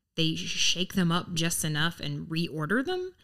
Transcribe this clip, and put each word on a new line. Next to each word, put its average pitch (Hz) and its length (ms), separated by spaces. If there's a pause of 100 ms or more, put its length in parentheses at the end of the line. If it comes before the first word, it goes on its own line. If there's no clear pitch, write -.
(160)
they 160 200
sh-, 165 120
shake - 460
them 180 180
up 180 220
just 165 320
enough 156 340
and 147 280
reorder 165 580
them. 370 280 (100)